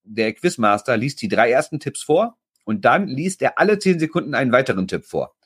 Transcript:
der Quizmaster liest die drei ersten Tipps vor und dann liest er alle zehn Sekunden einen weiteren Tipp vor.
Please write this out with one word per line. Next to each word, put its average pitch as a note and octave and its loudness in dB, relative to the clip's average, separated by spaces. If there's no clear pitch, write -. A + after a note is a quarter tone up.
der A2 -2
Quizmaster A2+ 0
liest B2+ -4
die A2 -4
drei G#2+ 2
ersten D3 0
Tipps - -10
vor G#3 0
und G#2 -2
dann E3+ 4
liest D#3+ -6
er - 0
alle G3+ 4
zehn F#3+ 2
Sekunden D#3 -2
einen B2 0
weiteren F#2+ 2
Tipp F2 -6
vor. C#2 -6